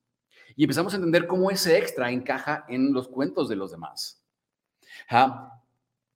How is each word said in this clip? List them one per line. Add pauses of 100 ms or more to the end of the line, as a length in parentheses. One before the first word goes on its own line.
(580)
Y
empezamos
a
entender
cómo
ese
extra
encaja
en
los
cuentos
de
los
demás. (840)
Ajá. (640)